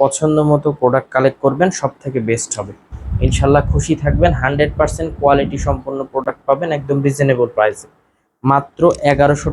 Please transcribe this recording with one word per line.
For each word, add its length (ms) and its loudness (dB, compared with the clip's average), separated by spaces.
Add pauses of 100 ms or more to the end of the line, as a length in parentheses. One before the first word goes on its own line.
পছন্দ 360 2 (140)
মতো 180 2 (120)
প্রোডাক্ট 340 0
কালেক্ট 300 0
করবেন, 240 2 (120)
সব 120 -4 (100)
থেকে 160 -6 (100)
বেস্ট 300 -2
হবে। 140 -10 (540)
ইনশাল্লাহ 360 2 (100)
খুশি 300 0
থাকবেন, 280 2 (120)
হান্ড্রেড 360 0
পার্সেন্ট 320 -2 (100)
কোয়ালিটি 460 2
সম্পন্ন 320 -4 (140)
প্রোডাক্ট 360 -4
পাবেন 200 0 (100)
একদম 180 -2 (100)
রিজনেবল 500 0
প্রাইসে। 320 0 (560)
মাত্র 380 0 (300)
এগারোশো 400 2